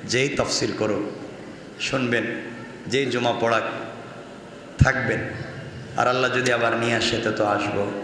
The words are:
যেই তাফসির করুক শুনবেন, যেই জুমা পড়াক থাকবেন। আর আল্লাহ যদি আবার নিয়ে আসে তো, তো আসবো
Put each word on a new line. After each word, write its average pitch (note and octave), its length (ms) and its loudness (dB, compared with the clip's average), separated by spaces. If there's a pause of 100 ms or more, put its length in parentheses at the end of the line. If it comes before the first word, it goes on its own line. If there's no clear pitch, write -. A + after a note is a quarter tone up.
যেই B2 260 2
তাফসির A#2+ 500 0
করুক G2+ 320 0 (680)
শুনবেন, A#2+ 420 0 (640)
যেই C3+ 180 2
জুমা B2 340 2
পড়াক A2+ 240 4 (1200)
থাকবেন। A#2+ 360 4 (800)
আর A#2+ 100 4
আল্লাহ B2+ 280 4
যদি B2+ 180 4
আবার A#2 240 2
নিয়ে A#2 180 2
আসে A2+ 220 2
তো, G#2+ 140 0
তো G#2+ 140 2
আসবো G2+ 460 2 (120)